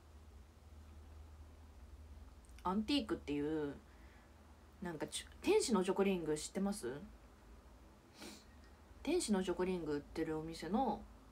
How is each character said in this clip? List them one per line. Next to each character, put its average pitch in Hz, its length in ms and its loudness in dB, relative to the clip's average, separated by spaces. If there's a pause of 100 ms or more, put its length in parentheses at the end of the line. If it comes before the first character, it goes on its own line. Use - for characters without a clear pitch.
(2750)
ー。 180 60 2
ア 185 60 4
ン 220 80 4
テ 285 100 2
ィ 285 60 6
ー 220 80 0
ク 170 80 0
っ - 20 2
て 147 160 -4
い 147 60 0
う、 147 360 0 (1040)
な 175 140 -4
ん 147 60 -6
か 151 80 -2
チ - 160 -8
ョ-、 - 40 -18 (140)
天 415 180 8
使 262 140 4
の 185 100 6
チ 185 60 2
ョ 185 60 2
コ 196 80 6
リ 196 120 4
ン 170 80 0
グ 151 140 2
知 - 120 -6
っ - 20 -16
て - 80 -4
ま 196 120 2
す？ 143 300 -6 (2000)
天 339 180 4
使 220 140 2
の 185 100 6
チ 185 80 0
ョ 170 40 0
コ 180 100 2
リ 185 100 2
ン 170 100 -2
グ 147 100 2
売 - 20 4
っ 143 40 -4
て 160 220 -2
る 156 140 0
お 156 60 -4
店 160 260 -6
の、 233 340 2 (280)